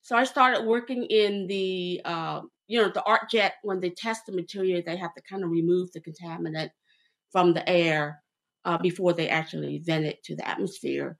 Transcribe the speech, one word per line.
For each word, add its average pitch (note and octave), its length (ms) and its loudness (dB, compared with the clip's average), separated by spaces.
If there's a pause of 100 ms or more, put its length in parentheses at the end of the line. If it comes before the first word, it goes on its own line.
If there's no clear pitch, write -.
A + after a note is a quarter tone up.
So - 160 -2
I B3 80 6
started B3+ 420 4
working A#3+ 380 0
in G3+ 420 2
the, F#3 580 -2
uh, D#3+ 380 -4 (240)
you A3 160 2
know, G3 60 4
the - 160 -4
art A3 260 2
jet. G3+ 320 2
When G3 160 -4
they F3+ 120 -2
test A3 360 -8
the G3+ 60 -12
material, F#3 520 -2
they E3+ 120 -6
have F3+ 180 -8
to C3 80 -20
kinda F#3+ 240 -8
remove E3+ 460 2
the D#3+ 80 -14
contaminant E3 720 -8 (600)
from F3 240 6
the D#3+ 140 -2
air, D#3 560 2 (400)
uh, F3 140 0
before F3 340 2
they E3 160 0
actually D3+ 500 -4
vent D#3+ 280 0
it - 180 -8
to E3 100 -10
the - 120 -8
atmosphere. C#3+ 720 -4